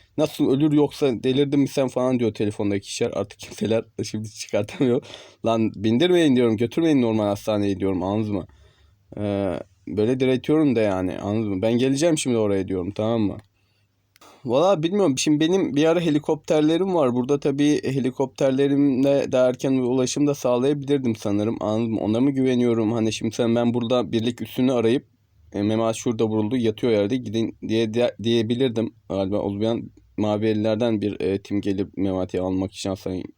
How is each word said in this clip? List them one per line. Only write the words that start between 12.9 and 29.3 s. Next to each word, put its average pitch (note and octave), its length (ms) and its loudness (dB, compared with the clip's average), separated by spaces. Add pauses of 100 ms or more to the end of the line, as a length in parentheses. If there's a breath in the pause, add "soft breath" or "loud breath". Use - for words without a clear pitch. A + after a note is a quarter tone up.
tamam A2 300 -2
mı? G2 160 -2 (1080 loud breath)
Valla D3+ 380 2
bilmiyorum. F3 360 2
Şimdi D3+ 220 2
benim E3 360 2
bir D3 80 4
ara E3+ 160 4
helikopterlerim D#3 920 2
var. C3+ 200 4
Burada B2+ 260 0
tabii D3 440 2
helikopterlerimle C#3 1500 0
daha B2+ 160 4
erken C3 280 0
bir B2+ 60 0
ulaşım B2+ 440 0
da C#3+ 80 2
sağlayabilirdim C3 800 0
sanırım. G#2 440 -2
Anladın A2 320 -2
mı? G#2 80 -2
Ona G#2+ 200 0
mı C#3 100 2
güveniyorum? B2 600 2
Hani A2 200 0
şimdi A2+ 220 -6
sen, A#2 200 0
ben A#2 200 2
burada A#2+ 380 -2
birlik A#2 300 -2
üssünü B2+ 300 0
arayıp, A#2+ 340 2 (460)
e, G2+ 100 -2
"Memati A2+ 360 0
şurada A#2 260 -2
vuruldu, G#2+ 320 -2
yatıyor A2+ 360 0
yerde, G#2 240 2
gidin" A2+ 400 -4 (120)
diye, A2 260 0
de, A#2+ 280 0
diyebilirdim A#2 720 0 (140)
galiba. G2 300 -2